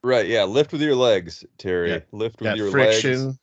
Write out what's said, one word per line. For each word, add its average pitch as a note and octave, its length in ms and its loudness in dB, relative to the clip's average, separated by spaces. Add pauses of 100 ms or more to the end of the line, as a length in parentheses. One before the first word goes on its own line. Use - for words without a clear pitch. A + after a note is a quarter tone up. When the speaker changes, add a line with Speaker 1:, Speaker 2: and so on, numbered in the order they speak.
Speaker 1:
Right, A#2+ 260 2
yeah. G#2+ 160 2
Lift B2+ 280 0
with D3+ 80 -6
your D3+ 160 0
legs, G2+ 480 0 (140)
Terry. F2 320 -2
Speaker 2:
Yeah. F2+ 100 -4 (120)
Speaker 1:
Lift A2 280 -8
with A2 80 -6
Speaker 2:
Got G#2 80 -2
Speaker 1:
your G#2 140 -2
Speaker 2:
friction. B2+ 560 2
Speaker 1:
legs. C3+ 160 -8